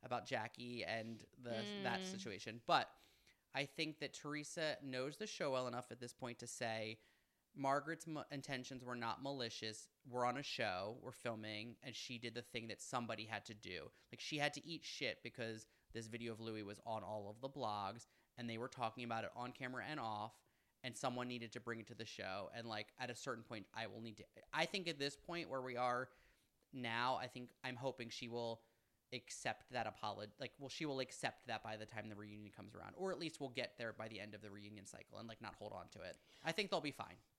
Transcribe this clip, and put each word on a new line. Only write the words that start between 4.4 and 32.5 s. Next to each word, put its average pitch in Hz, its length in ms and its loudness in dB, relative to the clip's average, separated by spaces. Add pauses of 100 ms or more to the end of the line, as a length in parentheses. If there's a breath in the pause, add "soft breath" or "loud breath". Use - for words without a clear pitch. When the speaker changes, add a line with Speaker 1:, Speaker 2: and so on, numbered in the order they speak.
Speaker 1:
knows 135 340 2
the 214 100 -2
show 151 260 2
well 127 160 6
enough 120 220 -2
at 123 100 -6
this 120 120 -6
point 120 280 -4
to 120 60 -4
say, 110 520 2 (560 soft breath)
"Margaret's 143 520 4
m-, 156 240 0
intentions 131 540 -2
were 123 100 -2
not 117 280 0
malicious. 120 680 -2 (200)
We're 123 160 4
on 123 140 6
a 143 40 -2
show, 104 600 2
we're 127 100 -6
filming, 110 680 -2
and 127 120 -4
she - 240 -4
did 117 160 -2
the 117 80 -2
thing 113 260 -4
that 104 120 -4
somebody 113 440 0
had 107 220 -2
to 113 80 -6
do." 90 360 -4 (220 loud breath)
Like, 123 80 -10
she - 180 0
had 147 160 6
to - 120 -8
eat 165 180 -4
shit - 380 0
because 113 440 -2 (260 soft breath)
this 113 140 -4
video 117 260 -2
of 110 80 -6
Louis 110 220 -2
was 104 240 -4
on 110 160 0
all 101 260 -2
of 107 120 -10
the 135 80 -2
blogs, 107 580 0 (320 soft breath)
and 123 100 -2
they 113 100 0
were 123 100 0
talking 120 360 0
about 113 200 2
it - 120 -2
on 123 160 -2
camera 127 340 -2
and 151 140 0
off, 110 320 0 (520 soft breath)
and 123 120 -2
someone 123 320 2
needed 117 240 -2
to 117 80 -4
bring 113 200 -2
it 110 80 -8
to 120 80 -8
the 113 100 -4
show. 95 480 -2
And, 117 140 -4
like, 107 180 0 (140)
at 123 100 0
a 117 60 0
certain 117 260 0
point, 104 320 -6
I 113 140 0
will 107 120 -6
need 113 180 -6
to, 107 60 -8 (300)
I 160 100 8
think 180 240 0
at 151 120 -2
this 139 160 2
point 170 340 -2
where 131 100 2
we 127 160 0
are 123 320 6 (640 loud breath)
now, 120 480 4
I 127 60 0
think 123 240 -6 (140)
I'm 127 120 0
hoping 123 320 0
she 117 200 -4
will 117 340 0 (500 soft breath)
accept - 600 -2
that 117 200 4
apolo-, 104 360 -2 (100)
like, 127 220 -2
well, 139 80 -6
she - 180 0
will 135 140 2
accept - 480 0
that 113 160 0
by 110 120 -2
the 107 80 -4
time 107 240 -4
the 107 60 -6
reunion 104 420 -8